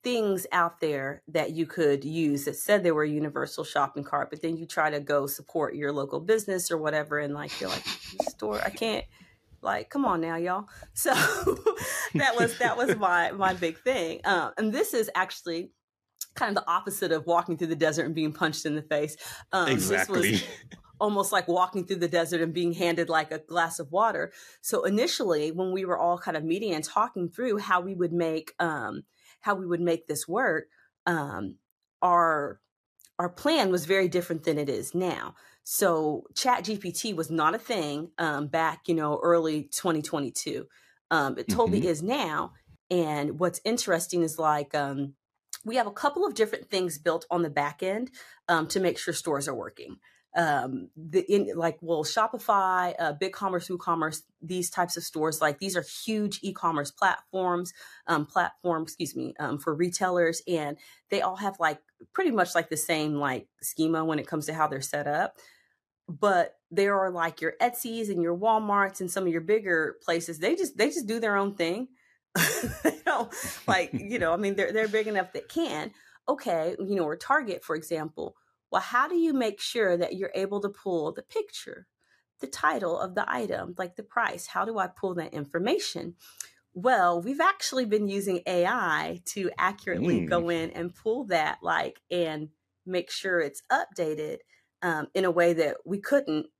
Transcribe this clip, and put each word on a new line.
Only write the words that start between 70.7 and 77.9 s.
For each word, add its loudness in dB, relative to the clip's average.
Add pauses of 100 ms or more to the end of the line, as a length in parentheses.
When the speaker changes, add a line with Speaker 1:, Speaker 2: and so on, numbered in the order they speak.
Speaker 1:
they 4
just -4
do 0
their 2
own 2
thing. -2 (480)
<laughs> 0 (460)
They 2
don't, 0 (320)
like, 2
you -4
know, 2
I 2
mean, 0
they're, 0
they're 2
big 0
enough -2
that -10
can. -2 (380)
Okay, 0
you -2
know, 0
or -2
Target, 0
for -2
example. -6 (340)